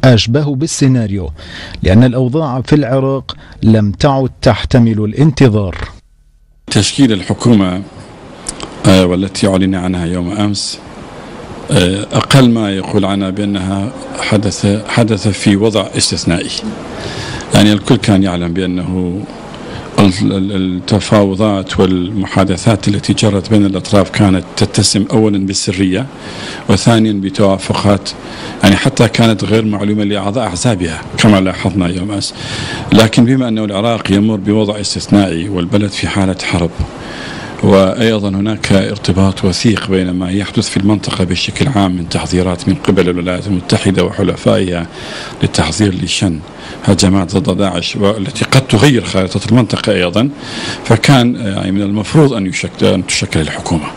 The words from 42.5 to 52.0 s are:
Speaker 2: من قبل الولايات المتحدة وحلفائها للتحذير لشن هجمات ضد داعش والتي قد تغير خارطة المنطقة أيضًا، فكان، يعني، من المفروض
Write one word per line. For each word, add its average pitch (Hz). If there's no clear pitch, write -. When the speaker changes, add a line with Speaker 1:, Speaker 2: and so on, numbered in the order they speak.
Speaker 2:
من 92
قبل 92
الولايات 90
المتحدة 92
وحلفائها 90
للتحذير 90
لشن 87
هجمات 95
ضد 90
داعش 90
والتي 101
قد -
تغير 120
خارطة 95
المنطقة 110
أيضًا، 95
فكان، 120
يعني، 95
من 98
المفروض 107